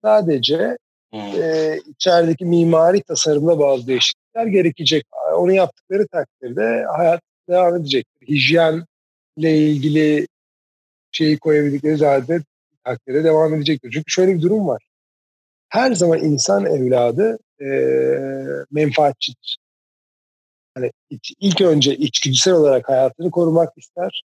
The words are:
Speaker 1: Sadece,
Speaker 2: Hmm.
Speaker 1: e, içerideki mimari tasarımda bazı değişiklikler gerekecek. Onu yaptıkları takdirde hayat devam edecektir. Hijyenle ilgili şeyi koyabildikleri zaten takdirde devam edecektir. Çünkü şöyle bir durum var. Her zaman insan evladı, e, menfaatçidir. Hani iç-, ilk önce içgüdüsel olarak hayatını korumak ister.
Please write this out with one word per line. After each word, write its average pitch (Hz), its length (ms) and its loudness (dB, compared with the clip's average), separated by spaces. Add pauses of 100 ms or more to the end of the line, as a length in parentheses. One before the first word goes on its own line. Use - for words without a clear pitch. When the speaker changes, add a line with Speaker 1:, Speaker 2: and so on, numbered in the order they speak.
Speaker 1:
Sadece, 175 720 0 (340)
Speaker 2:
Hmm. 214 80 -12
Speaker 1:
e, 160 680 -4
içerideki 170 580 0
mimari 170 580 4
tasarımda 156 560 0
bazı 135 280 2
değişiklikler 135 600 -4
gerekecek. 160 580 0 (320)
Onu 180 160 2
yaptıkları 190 560 0
takdirde 120 760 -4 (120)
hayat 170 240 2 (280)
devam 175 280 2
edecektir. 139 520 -4
Hijyenle 160 560 2 (760)
ilgili 151 680 2 (840)
şeyi 151 260 0
koyabildikleri 151 580 0
zaten 143 460 0 (420)
takdirde 127 400 -4
devam 156 300 2
edecektir. 147 380 -4
Çünkü 151 180 -8
şöyle 185 240 2
bir 160 80 -2
durum 196 260 0
var. 113 140 -4 (840)
Her 247 240 0
zaman 170 260 2
insan 170 480 -2
evladı, 127 720 0 (220)
e, 139 60 -10 (1040)
menfaatçidir. 147 880 -2 (1160)
Hani 127 160 -6 (200)
iç-, - 300 -16
ilk 190 200 0
önce 147 360 2
içgüdüsel 143 580 0
olarak 143 340 2
hayatını 135 420 0
korumak 165 480 0
ister. - 480 -10